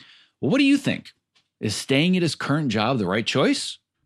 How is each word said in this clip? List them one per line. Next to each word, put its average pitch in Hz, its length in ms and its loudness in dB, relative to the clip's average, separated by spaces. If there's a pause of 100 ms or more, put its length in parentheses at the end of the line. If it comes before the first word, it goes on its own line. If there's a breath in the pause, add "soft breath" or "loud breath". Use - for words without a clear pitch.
(400 soft breath)
Well, 123 100 -2
what 247 80 2
do 285 60 4
you 277 140 4
think? - 340 -4 (480)
Is 104 160 -4
staying 165 400 2
at 180 60 0
his 165 120 0
current 147 360 -2
job 110 280 0
the 101 80 0
right 107 200 -2
choice? - 520 0 (280)